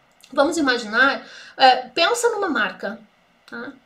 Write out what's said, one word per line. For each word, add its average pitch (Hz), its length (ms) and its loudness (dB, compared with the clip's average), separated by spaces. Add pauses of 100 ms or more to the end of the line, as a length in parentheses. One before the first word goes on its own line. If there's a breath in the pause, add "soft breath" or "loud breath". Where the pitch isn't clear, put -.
(320)
Vamos 294 260 0
imaginar, 247 680 0 (320 loud breath)
é, 262 200 6
pensa 453 520 -2
numa 403 180 -4
marca, 214 520 -4 (480)
tá? 240 260 -14 (120)